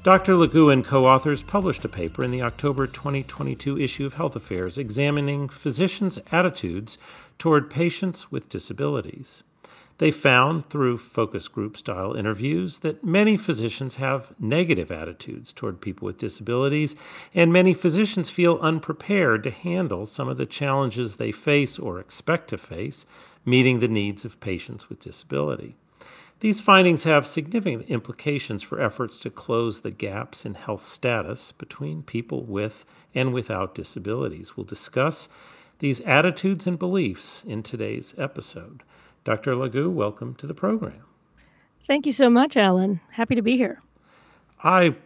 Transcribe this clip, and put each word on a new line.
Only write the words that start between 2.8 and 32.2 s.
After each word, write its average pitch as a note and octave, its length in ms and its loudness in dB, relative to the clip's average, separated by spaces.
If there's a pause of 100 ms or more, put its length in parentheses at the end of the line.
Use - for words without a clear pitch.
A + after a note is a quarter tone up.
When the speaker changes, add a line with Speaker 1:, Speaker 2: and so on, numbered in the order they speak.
Speaker 1:
twenty C#3 340 -6
twenty-two C#3 560 -6
issue C3+ 280 -2
of C3+ 80 -8
Health D3+ 200 -2
Affairs F#2 440 -6
examining C#3+ 720 -2
physicians' F3 680 -2 (140)
attitudes A#2 680 0 (400)
toward D3+ 320 2
patients E3+ 640 -4
with C3+ 160 -8
disabilities. - 960 -8 (540)
They D#3 140 4
found, C#3+ 580 4
through B2+ 300 0
focus - 500 -4
group G#2+ 260 -6
style G2 400 -6
interviews, C3+ 640 -2
that D#3 240 -6
many G#3 320 4
physicians B2+ 600 -4
have C3+ 440 -4
negative B2+ 500 0
attitudes E2+ 600 -10
toward G2+ 300 -10
people G2 240 -10
with F#2+ 120 -8
disabilities, C3+ 800 -2 (400)
and E3+ 160 6
many F3+ 220 8
physicians F3+ 560 0
feel E3+ 320 4
unprepared D#3 840 0
to C3 80 -4
handle C#3+ 540 -4
some C3 240 -6
of C3 80 -4
the A#2 80 -2
challenges B2 720 -2
they A2+ 160 -4
face C#3+ 440 0
or F2+ 220 -8
expect - 520 -4
to G#2 60 -6
face G2+ 480 -10 (380)
meeting B2 360 6
the A#2 100 2
needs G2+ 340 -2
of A2+ 160 -14
patients - 480 -10
with - 140 -16
disability. - 760 -6 (680)
These G#3+ 200 0
findings F#3 420 6
have D3+ 240 4
significant D#3+ 600 -4
implications A#2+ 760 -6
for - 160 -8
efforts A2 400 -4
to - 100 -10
close A#2 520 -4
the G#2+ 100 -8
gaps G#2 540 -10
in G#2+ 80 -8
health - 320 -10
status A2+ 680 -4
between D3+ 500 -12
people A#2 440 -8